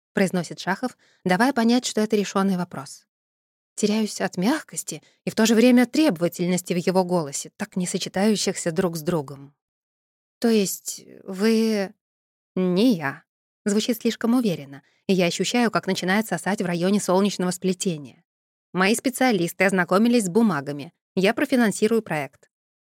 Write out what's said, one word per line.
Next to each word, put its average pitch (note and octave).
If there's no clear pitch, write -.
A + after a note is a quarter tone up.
произносит F3+
Шахов, -
давая G3
понять, A#3+
что -
это G#3+
решённый G3
вопрос. E3
Теряюсь G#3+
от F#3+
мягкости F#3
и -
в -
то A3
же A3+
время B3
требовательности F3+
в F3
его F#3
голосе, E3
так -
не F3+
сочетающихся F#3+
друг E3
с D#3+
другом. C#3+
«То A#3+
есть -
вы?» G#3
«Не F#3
я». D3+
Звучит G#3
слишком A3+
уверенно, D#3
и G3
я F3+
ощущаю, A3
как -
начинает F#3+
сосать F#3
в -
районе F3+
солнечного F#3
сплетения. F3
«Мои F#3+
специалисты G#3+
ознакомились G3
с F#3
бумагами. D3
Я G3
профинансирую A3+
проект. D3+